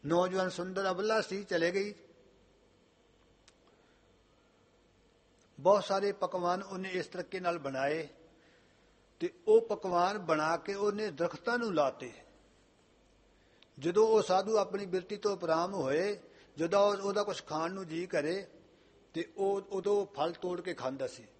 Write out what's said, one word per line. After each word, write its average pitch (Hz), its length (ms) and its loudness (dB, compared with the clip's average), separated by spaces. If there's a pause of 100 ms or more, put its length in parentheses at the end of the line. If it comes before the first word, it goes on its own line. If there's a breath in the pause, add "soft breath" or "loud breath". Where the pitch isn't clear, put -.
ਨੌਜਵਾਨ 185 420 2
ਸੁੰਦਰ 185 420 -4
ਅਬਲਾ 208 300 0
ਸੀ, 202 240 -6
ਚਲੇ 170 260 0
ਗਈ। 202 240 -4 (3750 soft breath)
ਬਹੁਤ 185 240 6
ਸਾਰੇ 196 280 0
ਪਕਵਾਨ 180 500 -2
ਉਹਨੇ 190 260 -8
ਇਸ 180 180 -4
ਤਰੀਕੇ 185 340 -8
ਨਾਲ 175 180 -2
ਬਣਾਏ 143 500 -2 (1120 soft breath)
ਤੇ 175 120 -2 (160)
ਉਹ 220 120 10
ਪਕਵਾਨ 196 580 0
ਬਣਾ 160 380 2
ਕੇ 196 180 -6
ਉਹਨੇ 208 360 -2
ਦਰਖਤਾਂ 170 480 -2
ਨੂੰ 220 160 -2
ਲਾਤੇ। 135 380 0 (1700 soft breath)
ਜਦੋਂ 180 300 4
ਉਹ 220 140 6
ਸਾਧੂ 196 360 2
ਆਪਣੀ 196 280 -2
ਬਿਰਤੀ 180 300 -4
ਤੋਂ 202 160 0
ਉਪਰਾਮ 170 420 0
ਹੋਏ, 175 440 0 (400 loud breath)
ਜਦੋਂ 202 340 4
ਉਹ-, 196 100 -4
ਉਹਦਾ 202 200 0
ਕੁਛ 202 240 -4
ਖਾਣ 160 260 -2
ਨੂੰ 190 160 -8
ਜੀ 170 180 -6
ਕਰੇ 175 400 -2 (680 soft breath)
ਤੇ 165 220 -6
ਉਹ 196 340 0
ਉਦੋਂ 202 360 0
ਫਲ 160 260 -2
ਤੋੜ 180 280 -6
ਕੇ 170 140 -6
ਖਾਂਦਾ 131 320 -6
ਸੀ। 120 200 -12 (140)